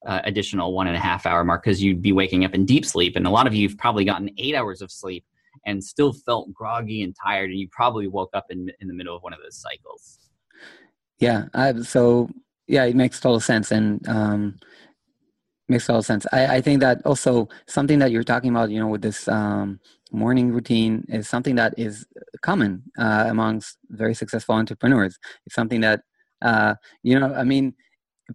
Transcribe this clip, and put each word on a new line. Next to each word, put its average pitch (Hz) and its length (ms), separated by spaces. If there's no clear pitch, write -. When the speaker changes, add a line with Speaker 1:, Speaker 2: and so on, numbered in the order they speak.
Speaker 1:
uh, 95 180
additional 98 480
one 92 140
and 87 100
a 87 40
half 90 260
hour 87 180
mark, 87 200
'cause 95 180
you'd 95 200
be 101 100
waking 92 320
up 92 100
in 98 100
deep 139 220
sleep. 87 300
And 90 100
a 90 40
lot 123 180
of 110 60
you 104 140
have 98 100
probably 107 260
gotten 101 340
eight 131 160
hours 107 260
of 95 120
sleep 92 320
and 101 160
still 143 300
felt - 420
groggy 110 480
and 92 140
tired, 98 340
and 95 80
you 95 140
probably 113 340
woke 95 260
up 98 180
in, 90 200
in 98 60
the 90 80
middle 87 220
of 87 80
one 87 80
of 78 100
those 76 180
cycles. - 580
Speaker 2:
Yeah, 113 360
I, 127 280
so, 120 480
yeah, 135 180
it 123 120
makes 127 240
total 120 180
sense, 113 320
and, 107 380
um, 104 500
makes 123 180
total 113 160
sense. 104 300
I, 131 240
I 127 40
think 143 200
that 127 260
also 127 420
something 147 320
that 135 100
you're 117 140
talking 123 260
about, 117 200
you 107 100
know, 110 80
with 107 140
this, - 260
um, 101 500
morning 123 420
routine 113 560
is 110 200
something 127 280
that 113 220
is 110 280
common, 117 400
uh, 110 300
amongst 110 500
very 110 260
successful 113 420
entrepreneurs. 110 600
It's - 80
something 117 280
that, 107 200
uh, 107 340
you 123 140
know, 135 140
I 131 120
mean, 135 300